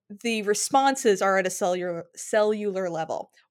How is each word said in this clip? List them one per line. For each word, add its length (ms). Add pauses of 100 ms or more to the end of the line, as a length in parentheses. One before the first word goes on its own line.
(220)
the 200
responses 800
are 160
at 80
a 40
cellular, 540 (100)
cellular 760
level. 400 (200)